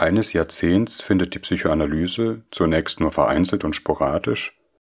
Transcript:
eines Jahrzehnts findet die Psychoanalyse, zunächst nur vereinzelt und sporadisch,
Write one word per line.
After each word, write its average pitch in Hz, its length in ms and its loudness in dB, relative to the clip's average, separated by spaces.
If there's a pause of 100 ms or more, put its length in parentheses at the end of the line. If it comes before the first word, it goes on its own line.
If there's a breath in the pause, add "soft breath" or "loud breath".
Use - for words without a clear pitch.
eines 95 320 2
Jahrzehnts 87 680 0
findet 92 340 0
die - 40 -10
Psychoanalyse, 85 1120 -2
zunächst 80 500 0
nur 78 120 0
vereinzelt 76 520 2
und 78 120 -2
sporadisch, - 840 -2 (220)